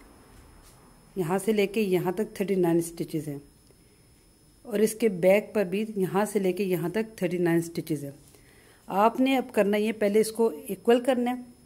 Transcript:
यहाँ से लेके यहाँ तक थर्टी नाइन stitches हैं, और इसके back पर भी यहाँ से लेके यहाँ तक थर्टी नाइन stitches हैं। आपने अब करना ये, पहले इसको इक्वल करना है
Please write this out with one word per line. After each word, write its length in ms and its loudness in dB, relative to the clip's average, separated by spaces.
यहाँ 200 -2
से 140 0
लेके 300 0
यहाँ 300 0
तक 160 -4
थर्टी 160 -2
नाइन 240 4
stitches 480 -6
हैं, 140 -10
और 140 -2
इसके 280 2
back 460 4
पर 100 2
भी 320 -4
यहाँ 280 0
से 160 -2
लेके 240 0
यहाँ 260 -2
तक 160 -4
थर्टी 160 -2
नाइन 240 2
stitches 400 -6
हैं। 160 -14
आपने 480 2
अब 140 -2
करना 260 2
ये, 160 0
पहले 280 2
इसको 300 0
इक्वल 500 0
करना 300 0
है 140 -6